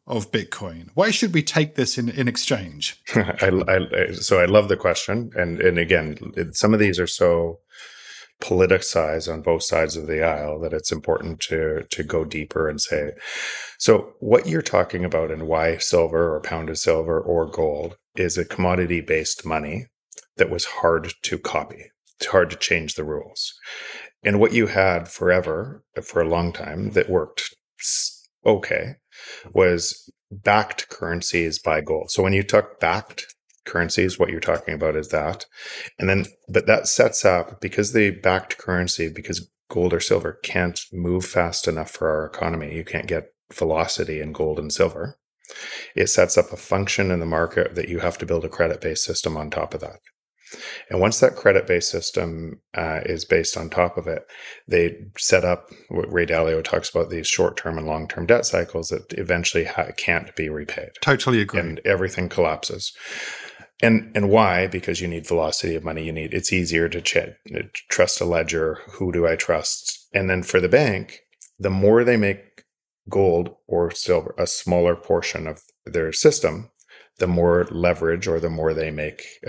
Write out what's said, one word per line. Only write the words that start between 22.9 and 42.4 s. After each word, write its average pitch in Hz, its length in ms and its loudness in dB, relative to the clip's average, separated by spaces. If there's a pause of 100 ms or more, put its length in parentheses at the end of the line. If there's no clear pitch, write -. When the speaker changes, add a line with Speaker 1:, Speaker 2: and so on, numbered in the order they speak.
Speaker 2:
the 78 100 -6
rules. 73 500 -8 (720)
And 104 160 4
what 110 140 6
you 113 140 4
had 95 400 2
forever, 90 760 0 (200)
for - 180 -2
a 80 80 2
long 85 240 0
time, 92 380 -6
that 101 180 2
worked - 460 -2 (240)
s-, - 500 -6 (160)
okay, 104 520 0 (540)
was 90 600 2 (180)
backed 104 600 0
currencies 85 680 -2
by 78 240 0
gold. 78 300 -4
So - 100 0
when 95 120 4
you 98 100 2
talk - 360 2
backed - 540 -4 (320)
currencies, 87 520 0
what 87 120 2
you're 82 100 -6
talking 80 340 -2
about 78 220 -2
is 78 140 -6
that. 80 360 -4 (540)
And 95 100 0
then, 95 160 2 (220)
but 104 200 2
that 107 200 4
sets - 380 4
up, 90 340 2
because 101 320 -2
the 104 200 4
backed 92 460 0
currency, 90 520 -2
because 82 400 -10 (200)
gold 87 240 0
or 82 60 2
silver 85 420 0
can't 90 380 -2 (140)
move 90 320 0
fast 87 420 0
enough 80 240 -2
for 80 180 0
our 78 160 0
economy, 80 480 -6